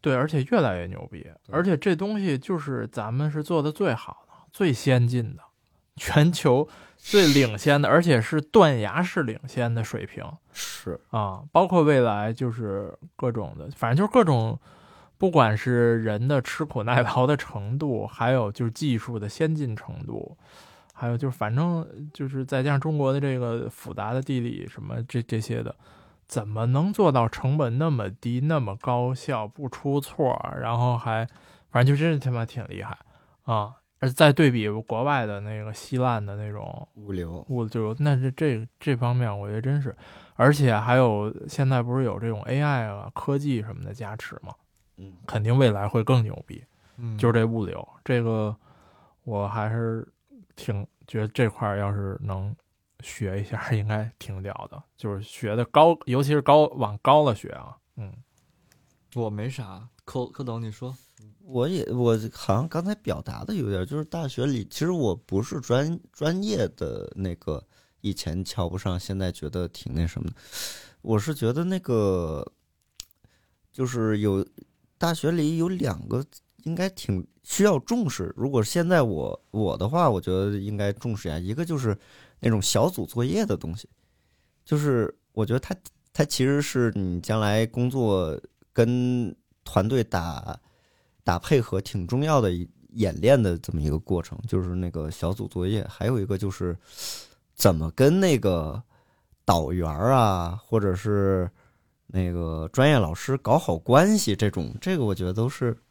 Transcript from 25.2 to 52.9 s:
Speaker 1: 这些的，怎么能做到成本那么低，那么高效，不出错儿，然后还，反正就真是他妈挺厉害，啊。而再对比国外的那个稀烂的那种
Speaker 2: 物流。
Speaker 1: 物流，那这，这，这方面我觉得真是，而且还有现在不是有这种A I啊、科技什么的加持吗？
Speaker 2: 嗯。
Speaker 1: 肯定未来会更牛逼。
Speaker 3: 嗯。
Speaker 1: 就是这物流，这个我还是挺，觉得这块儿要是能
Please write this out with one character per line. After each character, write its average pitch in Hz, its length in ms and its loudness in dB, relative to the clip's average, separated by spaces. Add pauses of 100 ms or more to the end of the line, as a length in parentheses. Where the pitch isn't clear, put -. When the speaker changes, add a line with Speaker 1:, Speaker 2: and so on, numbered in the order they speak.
Speaker 1:
这 117 180 -4
些 117 220 -4
的， 113 140 -8 (520)
怎 107 200 -6
么 110 200 -4
能 147 240 2
做 196 200 4
到 117 180 4
成 135 280 -2
本 123 200 0
那 160 140 2
么 110 180 -2
低， 120 320 -4
那 156 180 2
么 101 180 -4
高 123 360 -2
效， 123 340 -4
不 131 220 -10
出 139 320 -2
错 139 320 0
儿， - 260 -6
然 117 180 -2
后 123 200 2
还， 113 300 -2 (420)
反 123 160 4
正 143 100 6
就 139 40 0
真 165 120 2
是 151 60 0
他 135 140 -2
妈 117 120 -2
挺 110 240 -10
厉 92 140 -10
害， - 160 -10 (460)
啊。 110 320 -2 (240)
而 135 80 -2
再 147 240 6
对 143 200 6
比 107 180 0
国 110 320 -4
外 135 240 0
的 104 140 -6
那 107 240 -8
个 107 100 -10
稀 - 240 -8
烂 123 260 0
的 101 120 -8
那 107 160 -8
种 - 420 -12
Speaker 2:
物 104 200 -12
流。 87 360 -6
Speaker 1:
物 123 140 -2
流， 110 340 -2
那 147 180 4
这， 131 140 0
这， 127 380 -2 (120)
这 143 160 0
方 120 200 0
面 110 240 0
我 101 80 -8
觉 104 80 -6
得 110 40 -4
真 135 220 -2
是， 135 140 -6 (400)
而 139 180 8
且 131 240 4
还 120 200 4
有 110 380 2 (140)
现 139 180 0
在 131 140 2
不 120 160 -2
是 131 80 0
有 98 140 -2
这 117 100 -4
种 107 140 -4
A 131 180 -2
I 139 240 0
啊、 101 300 -10
科 139 240 -2
技 143 240 0
什 107 120 -10
么 90 80 -12
的 95 80 -10
加 104 240 -10
持 - 280 -12
吗？ - 100 -14 (440)
Speaker 2:
嗯。 95 160 -18 (120)
Speaker 1:
肯 110 180 -4
定 117 140 4
未 131 140 6
来 101 160 -2
会 113 160 0
更 127 180 4
牛 107 240 -4
逼。 - 180 -16 (340)
Speaker 3:
嗯。 113 200 -8
Speaker 1:
就 113 100 2
是 117 60 4
这 113 100 4
物 113 220 -2
流， 87 220 -10 (180)
这 123 160 2
个 110 340 0 (680)
我 101 240 -4
还 104 200 -4
是 113 400 -4 (480)
挺， 101 300 -6 (220)
觉 110 140 -4
得 107 80 -2
这 117 200 2
块 107 180 -6
儿 101 120 -2
要 101 120 -2
是 101 300 -4
能 98 340 -6 (440)